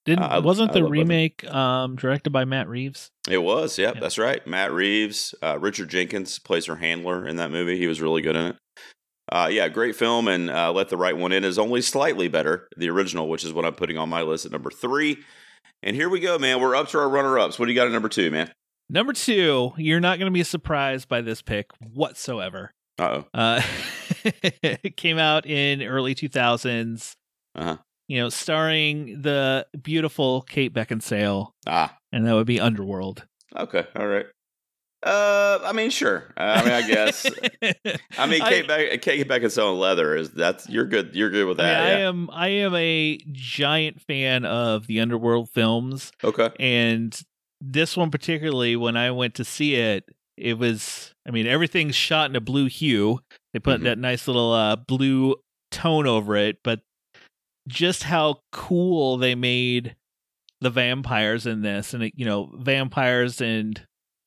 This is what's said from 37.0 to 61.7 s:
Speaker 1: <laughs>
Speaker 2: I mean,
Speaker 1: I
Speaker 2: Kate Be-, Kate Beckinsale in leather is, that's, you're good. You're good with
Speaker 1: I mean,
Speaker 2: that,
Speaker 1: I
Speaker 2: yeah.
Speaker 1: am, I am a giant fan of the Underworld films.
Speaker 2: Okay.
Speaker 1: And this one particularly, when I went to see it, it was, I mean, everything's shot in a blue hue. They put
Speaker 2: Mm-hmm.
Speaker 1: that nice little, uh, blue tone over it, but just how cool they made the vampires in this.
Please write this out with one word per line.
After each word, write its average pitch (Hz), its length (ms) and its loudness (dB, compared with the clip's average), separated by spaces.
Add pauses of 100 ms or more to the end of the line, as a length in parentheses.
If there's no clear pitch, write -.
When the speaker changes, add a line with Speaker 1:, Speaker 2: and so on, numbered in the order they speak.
Speaker 1:
<laughs> - 920 -4
Speaker 2:
I 233 80 2
mean, 160 160 2
Speaker 1:
I 226 60 2
Speaker 2:
Kate 160 200 2
Be-, 151 300 0
Kate 143 300 0
Beckinsale 113 460 2
in 90 60 -2
leather 85 360 2
is, 80 140 -4
that's, 85 380 -2
you're 113 180 0
good. 98 300 -2
You're 101 140 2
good 101 160 2
with 90 140 -2
Speaker 1:
I - 40 2
mean, 85 80 4
Speaker 2:
that, - 100 2
Speaker 1:
I 175 80 2 (100)
Speaker 2:
yeah. 190 80 0
Speaker 1:
am, 175 240 -4
I 175 160 -2
am 196 280 0
a 160 420 0 (140)
giant 143 680 -2
fan 131 440 0
of 113 420 0
the 113 140 0
Underworld 117 500 2
films. 120 600 0 (120)
Speaker 2:
Okay. 113 260 2 (100)
Speaker 1:
And 117 600 2 (400)
this 139 360 0
one 165 160 2
particularly, 147 640 0
when 117 200 0
I 120 140 0
went 123 240 -2
to 127 100 -6
see 147 300 0
it, 110 300 2 (320)
it 117 220 -2
was, 113 540 -2 (140)
I 135 60 -8
mean, 113 160 0
everything's 156 480 0
shot 156 340 2
in 131 60 -4
a 123 40 0
blue 131 260 2
hue. 123 540 2 (320)
They 117 80 -6
put 131 180 2
Speaker 2:
Mm-hmm. 82 60 -4
Speaker 1:
that 117 140 0
nice 123 300 -4
little, 120 240 2
uh, 110 240 4
blue 131 600 2 (340)
tone 156 360 0
over 107 300 2
it, 104 280 0
but 113 160 -2 (880)
just 170 360 -2
how 151 360 2 (120)
cool 170 640 2
they 127 160 2
made 123 600 0 (640)
the 127 100 0
vampires 120 760 0
in 110 160 -2
this. 101 320 -4